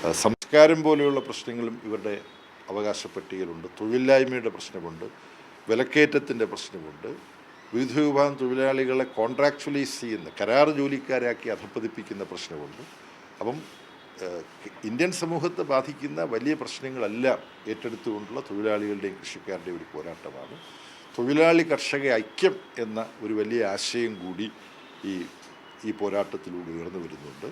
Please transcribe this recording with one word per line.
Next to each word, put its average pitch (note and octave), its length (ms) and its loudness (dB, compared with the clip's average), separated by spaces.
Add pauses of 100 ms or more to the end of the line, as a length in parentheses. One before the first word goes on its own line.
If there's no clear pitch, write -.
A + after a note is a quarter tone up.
ആ, E2 60 2
സംസ്കാരം D3+ 680 8
പോലെയുള്ള C#3+ 380 4
പ്രശ്നങ്ങളും A#2 640 -8
ഇവരുടെ G#2 360 -4 (480)
അവകാശ G#2 380 -2 (100)
പട്ടികയിലുണ്ട്. F2 500 -8 (140)
തൊഴിലില്ലായ്മയുടെ B2+ 680 4
പ്രശ്നമുണ്ട്, E2+ 560 -8 (640)
വിലക്കയറ്റത്തിൻ്റെ C#3 760 4
പ്രശ്നമുണ്ട്, - 920 -10 (360)
വിവിധ B2+ 240 0
വിഭാഗം C#3+ 420 4
തൊഴിലാളികളെ C3 640 2
കോൺട്രാക്ച്വലൈസ് C#3 960 0
ചെയ്യുന്ന, G#2 280 -6 (120)
കരാർ C3 300 6
ജോലിക്കാരാക്കി C3+ 760 -2
അധപ്പതിപ്പിക്കുന്ന G#2+ 760 -6
പ്രശ്നമുണ്ട്. D2+ 580 -12 (580)
അപ്പം, A#2+ 160 -4 (680)
ഏഹ്, F2 200 -8 (420)
ഇന്ത്യൻ C#3 280 0
സമൂഹത്തെ E3+ 500 -2
ബാധിക്കുന്ന C#3+ 640 -2
വലിയ B2 300 -2
പ്രശ്നങ്ങളെല്ലാം B2+ 840 -2 (320)
ഏറ്റെടുത്തുകൊണ്ടുള്ള A2+ 680 -6
തൊഴിലാളികളുടെയും G#2 800 -2
കൃഷിക്കാരുടെയും F2 560 -10
ഒരു D#2+ 160 -12
പോരാട്ടമാണ്. D#2 640 -12 (600)
തൊഴിലാളി D#3+ 440 6
കർഷക C#3+ 520 0
ഐക്യം C#3+ 400 2 (240)
എന്ന A2 280 -4 (160)
ഒരു G#2+ 120 -4
വലിയ A2 300 0
ആശയം G#2+ 500 -2
കൂടി F#2 360 -8 (540)
ഈ, F#2+ 180 -6 (600)
ഈ G#2+ 60 -4
പോരാട്ടത്തിലൂടെ F#2+ 800 -4
ഉയർന്നു E2+ 280 -10
വരുന്നുണ്ട്. D2 540 -12